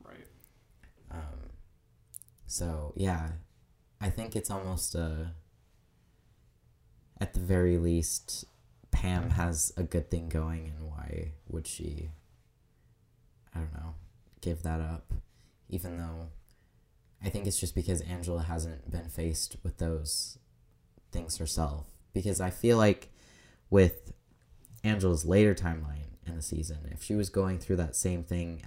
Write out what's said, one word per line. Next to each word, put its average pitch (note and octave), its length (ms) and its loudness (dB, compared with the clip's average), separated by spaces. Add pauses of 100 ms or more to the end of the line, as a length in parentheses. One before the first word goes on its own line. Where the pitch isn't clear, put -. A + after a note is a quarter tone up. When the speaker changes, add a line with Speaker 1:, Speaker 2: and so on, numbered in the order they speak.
Speaker 1:
Right. - 220 -20 (840)
Speaker 2:
Um, C#2 380 -10 (1000)
so, D#2 480 -4
yeah, E2+ 360 0 (720)
I G2 80 2
think A2 260 -4
it's - 140 -2
almost F#2 440 -4
a, E2 380 -2 (1900)
at G2+ 140 -4
the F#2 60 2
very F2+ 380 4
least, E2+ 680 0 (460)
Pam F2+ 400 2
has E2+ 460 2
a F2+ 60 -2
good E2 280 -2
thing E2+ 180 -2
going, D#2+ 480 -2
and D#2 140 -8
why D2+ 420 -6 (160)
would D#2+ 180 -6
she, D2+ 440 -6 (1400)
I E2 60 -4
don't D#2 120 -6
know, D#2+ 220 -10 (460)
give E2 220 -2
that D#2+ 200 0
up? D#2+ 300 -6 (560)
Even F2+ 280 -6
though E2 320 -8 (960)
I F#2+ 60 0
think G2+ 160 -2
it's G2 120 0
just - 160 -2
because F2 280 0
Angela E2+ 400 -2
hasn't E2 480 -4
been E2+ 180 -4
faced E2 540 -2
with - 160 -4
those D#2+ 600 -2 (760)
things E2 260 -4
herself. D2+ 480 -2 (260)
Because G2 300 0
I F#2 80 2
feel A#2 260 6
like G#2+ 320 6 (600)
with F#2+ 420 6 (720)
Angela's F#2+ 400 4
later G2+ 300 8
timeline D2+ 560 -4 (160)
in E2+ 100 -8
the D#2+ 60 -6
season, D#2 500 -4
if - 100 -10
she - 120 -2
was G#2 160 2
going F#2 280 2
through F#2+ 180 2
that E2+ 200 0
same F2+ 260 0
thing E2+ 440 -4